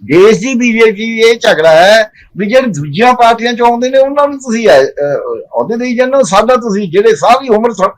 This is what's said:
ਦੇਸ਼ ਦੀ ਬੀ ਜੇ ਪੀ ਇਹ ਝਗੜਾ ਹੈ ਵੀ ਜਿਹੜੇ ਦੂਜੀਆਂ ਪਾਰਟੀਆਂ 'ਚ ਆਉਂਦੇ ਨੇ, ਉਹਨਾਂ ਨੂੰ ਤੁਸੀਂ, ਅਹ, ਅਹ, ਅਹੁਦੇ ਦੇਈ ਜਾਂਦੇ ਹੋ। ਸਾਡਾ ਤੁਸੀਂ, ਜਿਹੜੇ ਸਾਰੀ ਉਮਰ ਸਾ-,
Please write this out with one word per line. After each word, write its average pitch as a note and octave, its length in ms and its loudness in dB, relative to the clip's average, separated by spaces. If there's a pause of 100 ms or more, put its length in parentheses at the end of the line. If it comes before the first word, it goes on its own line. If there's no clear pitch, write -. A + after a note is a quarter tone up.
ਦੇਸ਼ F3+ 360 2
ਦੀ B3+ 140 -6
ਬੀ A#3+ 200 -2
ਜੇ A3 180 2
ਪੀ A3+ 280 -6
ਇਹ A3+ 160 4
ਝਗੜਾ D#3+ 360 0
ਹੈ G#3 400 4 (260)
ਵੀ F#3+ 80 -4
ਜਿਹੜੇ B3+ 220 0
ਦੂਜੀਆਂ D#3+ 460 -2
ਪਾਰਟੀਆਂ A#3 400 0
'ਚ A#3+ 80 -4
ਆਉਂਦੇ A#3+ 280 0
ਨੇ, C4+ 80 0
ਉਹਨਾਂ C#4 300 0
ਨੂੰ C#4+ 100 -6
ਤੁਸੀਂ, A#3 320 -2
ਅਹ, E3 40 6
ਅਹ, C3+ 640 -2
ਅਹੁਦੇ D3 380 -6
ਦੇਈ B3 180 -4
ਜਾਂਦੇ B3+ 220 -2
ਹੋ। C4+ 60 4
ਸਾਡਾ A3 320 0
ਤੁਸੀਂ, G#3 360 -4
ਜਿਹੜੇ G#3+ 240 2
ਸਾਰੀ B3 340 0
ਉਮਰ A3+ 220 0
ਸਾ-, F#3+ 260 -4